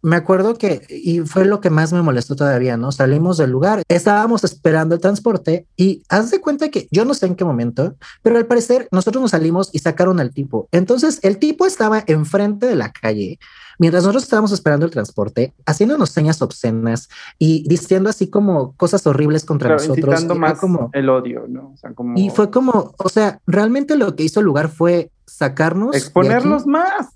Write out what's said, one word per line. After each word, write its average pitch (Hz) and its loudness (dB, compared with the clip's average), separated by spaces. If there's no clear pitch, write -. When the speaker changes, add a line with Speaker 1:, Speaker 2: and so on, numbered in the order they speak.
Speaker 1:
me 165 2
acuerdo 190 0
que, 185 -2
y 170 -4
fue 185 0
lo 202 0
que 180 2
más 156 0
me 175 2
molestó 135 0
todavía, 127 0
¿no? 127 -4
Salimos 151 0
del 147 2
lugar, 175 0
estábamos 208 2
esperando 160 0
el 170 -2
transporte 190 -2
y 185 2
haz 233 0
de 381 0
cuenta 294 -2
que, 262 -6
yo 208 2
no 277 0
sé - -4
en 180 0
qué - -2
momento, 135 -2
pero 233 2
al 233 2
parecer 240 0
nosotros 220 0
nos 233 0
salimos 165 0
y 156 -4
sacaron 175 0
al - -4
tipo. 131 -6
Entonces, 240 2
el 202 2
tipo 311 0
estaba 214 0
enfrente 202 0
de 240 0
la 110 -4
calle, 104 -6
mientras 170 4
nosotros 226 0
estábamos 214 0
esperando 151 0
el 165 -4
transporte, 107 -4
haciéndonos 220 0
señas 156 0
obscenas 113 -4
y 156 2
diciendo 190 0
así 190 -4
como 180 0
cosas 180 0
horribles 151 0
contra 143 0
Speaker 2:
Claro, 151 2
Speaker 1:
nosotros. 160 0
Speaker 2:
incitando 170 -2
Speaker 1:
Y 170 -2
fue - -2
Speaker 2:
más 156 0
Speaker 1:
como 165 -2
Speaker 2:
el 135 -2
odio, 123 -2
¿no? 131 -14
O - -20
sea, - -18
como 123 -8
Speaker 1:
y 190 0
fue 208 2
como, 247 0
o 185 -2
sea, 208 0
realmente 240 0
lo 208 0
que 156 -2
hizo 160 0
el 214 2
lugar 156 0
fue 170 0
sacarnos 165 -2
de 277 0
aquí. 135 -4
Speaker 2:
exponerlos 247 2
más. 349 -2